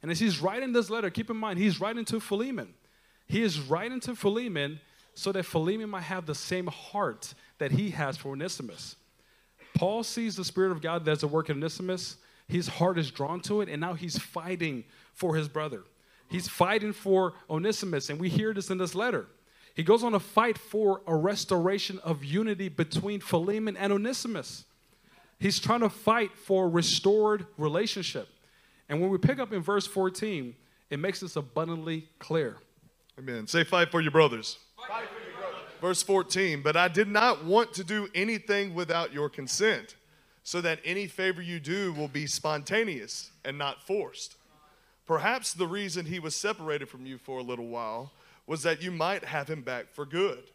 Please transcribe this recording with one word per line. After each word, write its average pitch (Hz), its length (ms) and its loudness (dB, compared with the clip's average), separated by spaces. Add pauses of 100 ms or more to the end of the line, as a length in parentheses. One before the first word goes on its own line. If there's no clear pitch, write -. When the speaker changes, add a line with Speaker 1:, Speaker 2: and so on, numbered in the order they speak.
Speaker 1:
And 151 80 -8
as 165 100 0
he's 196 200 4
writing 226 320 0
this 233 180 4
letter, 214 200 0
keep 214 200 -4
in 233 60 -2
mind, 214 240 -4
he's 190 220 4
writing 226 240 -2
to 226 160 -2
Philemon. 208 520 -4 (540)
He 214 160 2
is 170 160 2
writing 180 420 -2
to 247 140 -6
Philemon 196 640 -2 (340)
so - 200 -4
that 185 100 -2
Philemon 196 460 0
might 190 140 -6
have 175 220 -4
the 151 80 -4
same 180 340 -4
heart - 680 -6 (240)
that 143 140 -2
he 190 180 2
has 147 260 -2
for - 140 -8
Onesimus. 135 680 -8 (800)
Paul 214 300 2
sees 226 340 -4
the 185 80 -4
Spirit 185 260 2
of 160 100 -4
God 165 220 -2
that's 156 200 2
at 151 60 0
work 156 200 0
in 143 80 0
Onesimus. 180 580 -4 (320)
His 175 200 0
heart 175 300 2
is 143 140 0
drawn 156 300 -4
to 208 180 0
it, 202 80 0
and 151 140 -4
now 175 120 -2
he's 160 240 -4
fighting 165 680 -4 (280)
for 170 220 0
his 156 140 0
brother. 147 340 -4 (460)
He's 175 180 -4
fighting 208 460 2
for 190 400 4 (160)
Onesimus, 170 600 0
and 151 120 -4
we 185 80 2
hear 214 240 2
this 196 160 -4
in 190 80 0
this 180 180 -2
letter. 196 320 0 (460)
He 160 100 -2
goes 220 200 8
on 233 100 2
a 196 60 6
fight 226 380 2
for 208 500 2
a 165 80 4
restoration 190 840 2
of 156 240 -2
unity 190 460 0
between 175 500 -2
Philemon 196 560 0
and 196 160 2
Onesimus. 214 720 -2 (760)
He's 196 200 2
trying 240 220 2
to 220 80 6
fight 220 480 2
for 190 280 4
a - 20 4
restored 196 800 4 (120)
relationship. 160 680 -2 (640)
And 147 120 0
when 185 80 4
we 190 80 2
pick 269 220 4
up 226 140 -4
in 190 80 -2
verse 196 240 2
fourteen, 185 680 -2 (340)
it 143 100 -4
makes 190 200 -2
this 180 160 -10
abundantly 160 720 -4 (120)
clear. 143 380 -2 (600)
Speaker 2:
Amen. 123 280 -8
Say, 165 160 4
"Fight 170 280 4
for 170 100 2
your 156 100 2
brothers." 135 460 4 (300)
Speaker 3:
Fight 226 220 -6
for 208 200 -14
your - 100 -14
brothers. - 300 -10 (120)
Speaker 2:
Verse 175 200 2
fourteen, 185 600 2
"But 151 140 4
I 175 120 6
did 185 200 4
not 208 360 4
want 214 300 4
to 190 100 -6
do 202 320 -4
anything 202 580 0
without 170 400 -2
your 143 160 -2
consent, 147 680 0 (480)
so 175 180 -4
that 165 240 0
any 185 220 -2
favor 185 340 -2
you 170 180 -6
do 175 340 -2
will 151 140 -4
be 143 180 -4
spontaneous 151 1080 -2 (120)
and 135 140 -6
not 143 280 -4
forced. 190 500 -6 (680)
Perhaps 190 480 0
the 170 140 -2
reason 180 380 -4
he 175 140 -6
was 156 160 -6
separated 156 540 -4
from 127 160 -18
you 131 120 -12
for 131 220 -8
a 127 40 -6
little 120 240 -6
while 117 440 -8 (340)
was 151 180 -6
that 160 180 2
you 185 100 -6
might 175 340 -2
have 143 240 -4
him 156 120 -6
back 123 320 -6
for 147 120 -8
good 147 500 -2